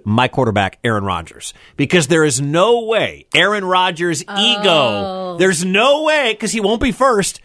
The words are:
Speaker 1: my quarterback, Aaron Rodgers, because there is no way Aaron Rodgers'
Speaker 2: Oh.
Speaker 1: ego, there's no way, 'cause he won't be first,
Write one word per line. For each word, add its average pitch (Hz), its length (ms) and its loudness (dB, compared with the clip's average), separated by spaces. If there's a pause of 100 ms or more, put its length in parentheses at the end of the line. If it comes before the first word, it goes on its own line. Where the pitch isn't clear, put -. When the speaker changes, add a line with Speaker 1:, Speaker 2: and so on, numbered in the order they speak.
Speaker 1:
my 117 240 2
quarterback, 104 560 -2
Aaron 110 200 0
Rodgers, 85 500 -8 (220)
because 143 320 2
there 160 160 4
is 135 160 0
no 185 440 2
way 170 500 -2
Aaron 196 300 2
Rodgers' 180 640 0
Speaker 2:
Oh. 208 320 0
Speaker 1:
ego, 175 800 0
there's 180 260 0
no 240 380 2
way, 302 320 0
'cause 220 180 -6
he 220 80 -4
won't 208 220 0
be 262 100 0
first, 226 520 0